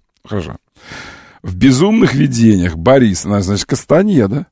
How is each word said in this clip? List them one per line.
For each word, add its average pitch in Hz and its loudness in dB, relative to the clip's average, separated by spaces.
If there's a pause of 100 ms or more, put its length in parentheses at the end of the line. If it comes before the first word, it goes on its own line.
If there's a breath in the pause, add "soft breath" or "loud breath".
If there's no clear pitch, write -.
(260)
Хорошо. 92 -10 (840 loud breath)
В 90 -10
«Безумных 139 2
видениях» 113 2
Борис, 107 2
она, 101 -2
значит, 95 -4
Кастанеда, 147 0